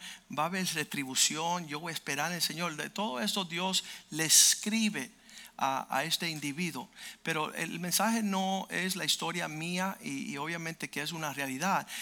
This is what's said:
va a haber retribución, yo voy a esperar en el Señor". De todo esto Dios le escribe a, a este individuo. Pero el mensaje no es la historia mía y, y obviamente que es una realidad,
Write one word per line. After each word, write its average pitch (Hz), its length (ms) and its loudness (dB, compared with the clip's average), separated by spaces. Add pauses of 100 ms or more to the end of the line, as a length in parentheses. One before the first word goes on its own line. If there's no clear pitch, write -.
(380)
va 151 60 4
a - 40 4
haber 185 260 0
retribución, 156 920 0
yo 147 120 -6
voy 165 120 -6
a - 20 -4
esperar 147 380 -2
en 175 60 -2
el 156 40 -4
Señor". 156 340 -2
De 147 140 -4
todo 233 300 -2
esto 208 260 0
Dios 180 380 0 (260)
le 156 160 0
escribe 202 840 6 (460)
a, 135 320 0
a 131 140 2
este 165 260 -2
individuo. 147 600 -4 (340)
Pero 156 300 0
el 170 260 -4
mensaje 214 440 2
no 190 460 2
es 180 260 0
la 165 100 -4
historia 165 420 0
mía 175 540 -2
y, 139 300 -6
y 143 60 -4
obviamente 165 520 -4
que 143 120 -4
es 151 100 -4
una 160 220 -4
realidad, 139 540 0 (140)